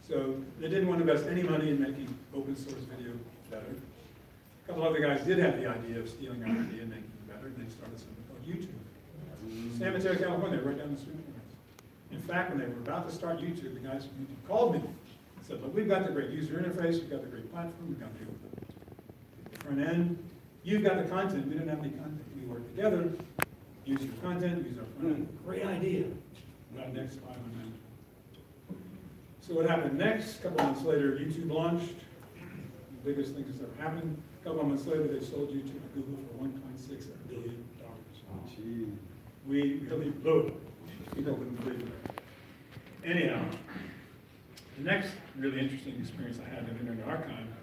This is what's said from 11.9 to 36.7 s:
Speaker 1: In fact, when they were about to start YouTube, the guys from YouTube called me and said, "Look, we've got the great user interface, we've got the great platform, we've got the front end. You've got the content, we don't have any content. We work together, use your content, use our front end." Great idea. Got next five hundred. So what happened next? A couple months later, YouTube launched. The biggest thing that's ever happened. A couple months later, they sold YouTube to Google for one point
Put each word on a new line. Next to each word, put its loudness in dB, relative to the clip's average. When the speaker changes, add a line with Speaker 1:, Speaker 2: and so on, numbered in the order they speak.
Speaker 1:
In -6
fact, 0
when 0
they 0
were -4
about -2
to -6
start -2
YouTube, -4
the -8
guys -4
from -8
YouTube -12
called 8
me 2
and -12
said, -6
"Look, -4
we've 6
got 8
the 0
great 0
user -2
interface, 4
we've 0
got -2
the -8
great -10
platform, -6
we've -4
got -8
the -12
front 0
end. 4
You've 6
got 8
the 4
content, 2
we 0
don't 0
have 0
any -2
content. -6
We -6
work -6
together, 4
use 2
your -4
content, 2
use -6
our -8
front 4
end." -4
Great -2
idea. 2
Got -6
next -4
five -12
hundred. -8
So -6
what 6
happened 6
next? 4
A -10
couple 4
months 2
later, 6
YouTube 0
launched. 4
The -6
biggest 0
thing -4
that's -6
ever -8
happened. -2
A -18
couple 2
months 4
later, 4
they 2
sold -2
YouTube -4
to -10
Google -4
for -8
one 0
point -8